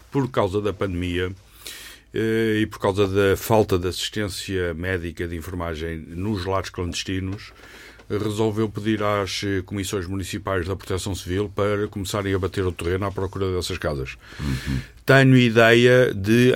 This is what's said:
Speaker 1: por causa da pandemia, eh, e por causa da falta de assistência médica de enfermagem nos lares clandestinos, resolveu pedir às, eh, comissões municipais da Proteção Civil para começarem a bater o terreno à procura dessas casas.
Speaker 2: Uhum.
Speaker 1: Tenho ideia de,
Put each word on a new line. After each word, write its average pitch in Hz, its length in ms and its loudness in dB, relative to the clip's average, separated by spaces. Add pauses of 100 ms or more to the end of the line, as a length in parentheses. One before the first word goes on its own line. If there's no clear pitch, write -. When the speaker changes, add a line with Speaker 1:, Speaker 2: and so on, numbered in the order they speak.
(120)
Speaker 1:
por 135 180 0
causa 104 300 0
da 101 140 -2
pandemia, 90 580 -4 (840)
eh, 110 500 0
e - 20 -2
por 107 140 -8
causa 101 280 2
da 98 300 4
falta 104 420 2
de 90 80 -2
assistência 95 840 -4
médica 87 520 -4
de 85 120 -6
enfermagem 82 720 -8
nos 92 360 -4
lares 95 240 -2
clandestinos, 95 840 -6 (560)
resolveu 107 580 -2
pedir 107 340 -2
às, 104 440 -2
eh, 98 200 -2
comissões 98 400 -6
municipais 95 640 -4
da 95 80 -4
Proteção 95 400 -6
Civil 95 400 -4
para 104 320 0
começarem 98 460 -4
a 95 60 2
bater 95 260 -2
o 90 80 -2
terreno 92 320 -4
à 98 60 -4
procura 95 440 -4
dessas 90 220 -4
casas. 71 400 -6 (200)
Speaker 2:
Uhum. 67 420 -4 (260)
Speaker 1:
Tenho 135 320 8
ideia 120 760 6
de, 117 420 4